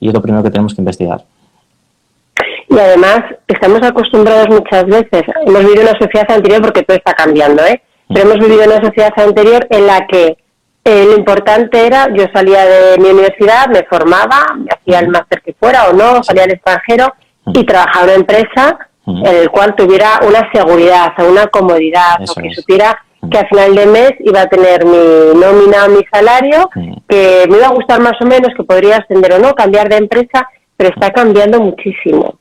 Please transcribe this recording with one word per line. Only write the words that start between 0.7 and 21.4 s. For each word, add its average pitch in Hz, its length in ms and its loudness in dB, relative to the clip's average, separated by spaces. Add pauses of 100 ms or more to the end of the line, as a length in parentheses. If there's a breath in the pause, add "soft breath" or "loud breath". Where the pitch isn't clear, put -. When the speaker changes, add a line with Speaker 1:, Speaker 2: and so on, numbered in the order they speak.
Speaker 1:
que - 80 -10
investigar. 90 420 -8 (1500 loud breath)
Speaker 2:
Y 262 100 0
además, 190 440 2 (240)
estamos 208 360 0
acostumbrados 220 680 0
muchas 196 360 0
veces, 202 380 -2 (220)
hemos 208 200 2
vivido 208 180 2
una 220 160 0
sociedad 214 320 -2
anterior, 208 300 0
porque 208 220 -2
todo 185 140 0
está 185 160 -4
cambiando, 151 520 0
¿eh? 233 160 -2 (260)
Speaker 1:
Mm. 196 60 -8
Speaker 2:
Pero 196 180 2
hemos 220 160 2
vivido 214 180 4
una 214 200 2
sociedad 214 320 -2
anterior 214 520 2
en 202 180 2
la 190 200 0
que, 170 300 0 (480)
eh, 208 200 2
lo 214 120 4
importante 214 680 0
era, 269 300 0
yo 196 180 0
salía 190 320 2
de 185 320 4
mi 190 120 2
universidad, 202 580 0
me 208 160 0
formaba, 190 720 -2
me - 140 -14
hacía 180 280 -4
el 170 100 -4
Speaker 1:
Mm. - 20 -4
Speaker 2:
máster 175 300 -4
que 165 120 -16
fuera 233 360 0
o 175 40 0
no, 233 240 2
Speaker 1:
Sí. 240 100 -4
Speaker 2:
salía 185 180 0
al 190 60 -4
extranjero 233 640 -4 (320)
Speaker 1:
Mm. - 120 -8
Speaker 2:
y 240 80 0
trabajaba 180 400 0
en 185 60 2
una 190 80 2
empresa 226 600 -2 (260)
Speaker 1:
Mm. 180 200 -8
Speaker 2:
en 180 100 2
el 170 160 2
cual 202 240 -2
tuviera 202 500 0
una 214 280 0
seguridad, 175 680 2
o 175 100 2
una 208 180 2